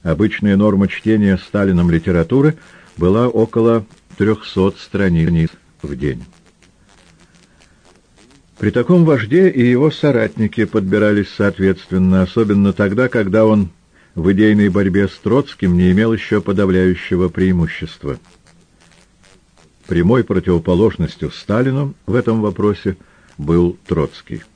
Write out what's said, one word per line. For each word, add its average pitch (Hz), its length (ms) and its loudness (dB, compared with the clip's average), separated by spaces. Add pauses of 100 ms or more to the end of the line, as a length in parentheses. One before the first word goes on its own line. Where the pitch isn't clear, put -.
Обычная 98 540 0
норма 98 320 2
чтения 104 480 0
Сталином 90 540 0
литературы 95 640 0 (400)
была 101 320 0
около 113 560 0 (320)
трехсот 101 640 -2
страниц 85 720 -2 (320)
в 71 140 -10
день. 65 280 -8 (2250)
При 104 120 -2
таком 170 340 2
вожде 151 460 2
и 127 120 0
его 123 280 2
соратники 110 760 -2
подбирались 104 720 0
соответственно, 95 840 0
особенно 101 500 2
тогда, 104 360 0
когда 110 360 0
он 107 260 2 (440)
в 85 180 0
идейной 104 360 4
борьбе 95 400 0
с - 100 -8
Троцким 104 580 -2
не 90 140 4
имел 113 220 2
еще 107 280 -2
подавляющего 92 880 0
преимущества. 82 920 -4 (1700)
Прямой 92 380 2
противоположностью 87 1040 -2
Сталину 131 640 -4 (120)
в 98 80 -4
этом 113 260 0
вопросе 98 560 -2 (400)
был 85 400 0 (100)
Троцкий. - 560 -6 (140)